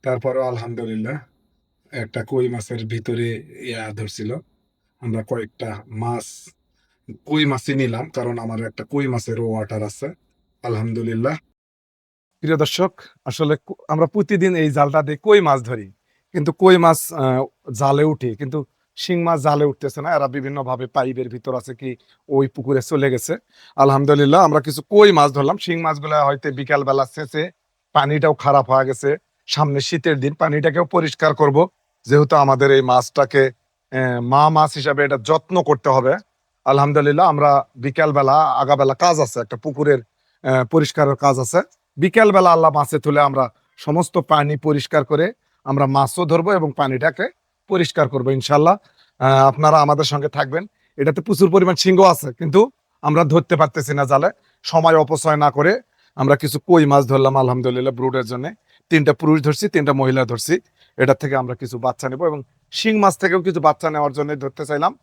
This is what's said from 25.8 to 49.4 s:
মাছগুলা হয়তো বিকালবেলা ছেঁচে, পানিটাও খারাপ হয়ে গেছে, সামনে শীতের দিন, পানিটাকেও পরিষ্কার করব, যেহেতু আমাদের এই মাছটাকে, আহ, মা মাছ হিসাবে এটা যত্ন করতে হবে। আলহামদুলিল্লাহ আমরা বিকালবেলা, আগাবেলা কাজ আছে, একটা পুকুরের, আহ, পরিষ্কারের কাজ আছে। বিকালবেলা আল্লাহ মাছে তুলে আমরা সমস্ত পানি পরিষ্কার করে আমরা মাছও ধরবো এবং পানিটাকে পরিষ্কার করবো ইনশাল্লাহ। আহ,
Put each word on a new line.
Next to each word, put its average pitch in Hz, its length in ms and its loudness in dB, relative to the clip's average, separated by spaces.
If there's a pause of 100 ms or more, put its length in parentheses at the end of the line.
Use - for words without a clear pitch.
মাছগুলা 151 320 -2 (100)
হয়তো 143 200 -4 (100)
বিকালবেলা 139 460 0 (100)
ছেঁচে, 151 280 -8 (520)
পানিটাও 151 400 2 (100)
খারাপ 139 280 4
হয়ে 131 160 2
গেছে, 135 220 -4 (380)
সামনে 147 300 -2 (100)
শীতের 160 340 -2
দিন, 143 100 -2 (100)
পানিটাকেও 156 520 0
পরিষ্কার 156 460 0
করব, 143 180 4 (480)
যেহেতু 147 280 4 (100)
আমাদের 135 320 2
এই 135 140 4
মাছটাকে, 135 520 2 (500)
আহ, 127 260 -2 (140)
মা 143 100 4 (140)
মাছ 151 220 4
হিসাবে 139 280 -2
এটা 139 120 -2 (100)
যত্ন 160 280 0 (120)
করতে 147 280 0
হবে। 131 160 2 (540)
আলহামদুলিল্লাহ 143 680 2
আমরা 147 180 2 (340)
বিকালবেলা, 139 520 0 (260)
আগাবেলা 135 320 2 (100)
কাজ 175 120 4 (100)
আছে, 123 180 -10
একটা 120 200 -12
পুকুরের, 143 360 0 (440)
আহ, 131 200 0 (100)
পরিষ্কারের 147 500 2
কাজ 139 200 4
আছে। 165 160 0 (380)
বিকালবেলা 185 580 4
আল্লাহ 160 220 4
মাছে 147 260 -2
তুলে 147 240 2
আমরা 135 160 0 (340)
সমস্ত 156 360 -2 (180)
পানি 147 220 0 (120)
পরিষ্কার 147 440 0
করে 156 160 0 (400)
আমরা 139 180 0 (120)
মাছও 139 260 0 (100)
ধরবো 165 260 0
এবং 156 120 -2 (100)
পানিটাকে 143 460 -2 (440)
পরিষ্কার 170 420 0
করবো 131 260 -2
ইনশাল্লাহ। 151 380 2 (440)
আহ, 135 300 4